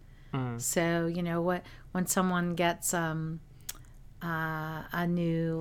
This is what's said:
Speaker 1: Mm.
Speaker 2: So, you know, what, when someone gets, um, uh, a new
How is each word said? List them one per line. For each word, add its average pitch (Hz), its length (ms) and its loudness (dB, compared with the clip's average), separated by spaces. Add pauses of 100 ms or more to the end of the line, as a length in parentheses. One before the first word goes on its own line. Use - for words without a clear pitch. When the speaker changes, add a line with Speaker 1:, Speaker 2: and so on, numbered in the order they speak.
(320)
Speaker 1:
Mm. 123 300 -2
Speaker 2:
So, 170 460 2
you 170 160 0
know, 170 180 2
what, 180 220 2 (280)
when 185 140 0
someone 180 480 4
gets, 170 400 2
um, 160 460 0 (840)
uh, 160 680 -2
a 170 160 2
new 165 540 2